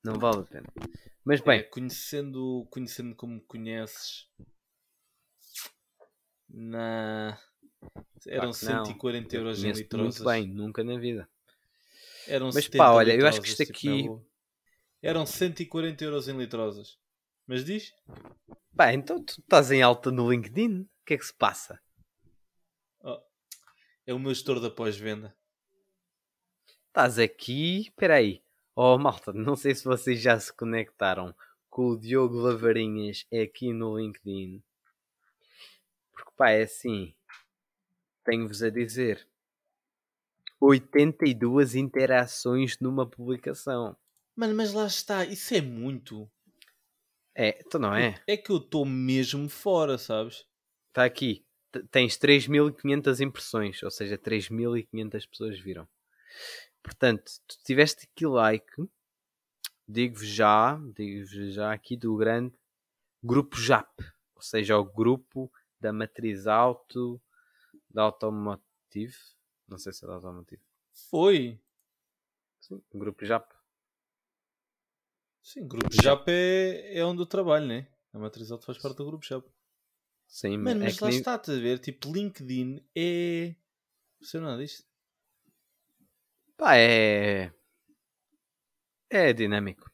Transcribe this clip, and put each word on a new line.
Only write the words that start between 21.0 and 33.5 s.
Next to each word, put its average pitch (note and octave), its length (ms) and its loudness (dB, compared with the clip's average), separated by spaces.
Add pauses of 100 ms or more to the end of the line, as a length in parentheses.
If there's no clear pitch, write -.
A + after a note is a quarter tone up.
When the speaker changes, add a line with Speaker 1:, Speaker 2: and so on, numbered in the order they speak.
Speaker 1:
que D#3 100 -2
é C3+ 40 -4
que - 80 -10
se - 80 -14
passa? - 460 -2 (1200)
Speaker 2:
Oh, - 180 -12 (880)
é B2+ 80 -6
o B2+ 60 -6
meu C3+ 120 -4
gestor B2 280 -2
da A#2 100 -6
pós-venda. G#2+ 680 -8 (1500)
Speaker 1:
Estás A#2 300 2
aqui, D#3 800 -2
peraí. C3+ 460 4 (340)
Oh, B2+ 220 8
malta, C3 340 -2
não A2+ 240 -2
sei C#3 180 0
se - 100 -8
vocês B2+ 360 0
já A#2 180 6
se - 140 -10
conectaram G2 840 -4 (340)
com B2 200 -2
o A#2+ 100 -2
Diogo A#2+ 380 0
Lavarinhas A2+ 960 -2
aqui A#2 400 -4